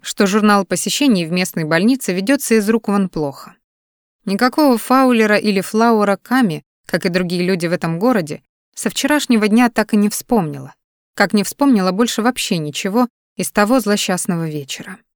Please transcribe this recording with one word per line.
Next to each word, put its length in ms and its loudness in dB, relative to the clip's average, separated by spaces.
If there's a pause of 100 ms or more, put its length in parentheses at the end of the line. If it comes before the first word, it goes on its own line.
что 240 -2
журнал 360 2
посещений 600 0
в 60 -8
местной 320 -2
больнице 500 0
ведется 420 0
из 140 2
рук 180 0
вон 220 0
плохо. 460 -8 (720)
Никакого 520 2
Фаулера 600 4
или 240 0
Флаура 560 2
Ками, 460 -2 (220)
как 200 -6
и 40 0
другие 340 -2
люди 220 -2
в 80 -2
этом 240 -4
городе, 460 -2 (320)
со 140 -6
вчерашнего 580 0
дня 220 4
так 260 0
и 20 4
не 120 2
вспомнила. 680 -4 (400)
Как 180 0
не 100 2
вспомнила 480 2
больше 300 -2
вообще 380 -2
ничего 480 -2 (280)
из 160 -6
того 280 2
злосчастного 680 -2
вечера. 500 -10 (180)